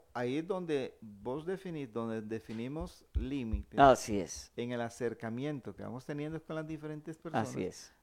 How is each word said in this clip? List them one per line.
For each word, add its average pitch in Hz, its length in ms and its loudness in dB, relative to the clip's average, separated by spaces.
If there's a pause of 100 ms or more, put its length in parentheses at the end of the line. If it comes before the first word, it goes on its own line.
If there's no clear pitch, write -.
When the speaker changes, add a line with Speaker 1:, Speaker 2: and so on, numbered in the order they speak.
(140)
Speaker 1:
ahí 123 240 0
es 165 100 -2
donde 165 540 0
vos 117 440 -6
definís, 170 460 -4
donde 113 300 -2
definimos 117 920 -6
límites. 117 680 0
Speaker 2:
Así 120 400 10
es. - 360 -6
Speaker 1:
En 120 160 -2
el 120 100 0
acercamiento 117 960 -4
que 98 80 -12
vamos 110 220 -8
teniendo 151 360 -4
con 160 140 -8
las 160 100 -4
diferentes 151 520 -8
personas, 135 320 0
Speaker 2:
Así 123 140 -2
es. - 400 -8